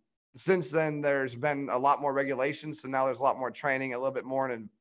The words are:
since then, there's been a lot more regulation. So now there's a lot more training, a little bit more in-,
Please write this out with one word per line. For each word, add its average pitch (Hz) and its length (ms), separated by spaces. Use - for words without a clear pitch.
since 180 340
then, 151 320
there's 139 340
been 139 360
a 120 60
lot 135 220
more 139 140
regulation. 139 580
So 147 160
now 131 160
there's 131 160
a 131 40
lot 127 160
more 123 120
training, 131 420
a 120 40
little 131 160
bit 123 120
more 135 240
in-, 113 200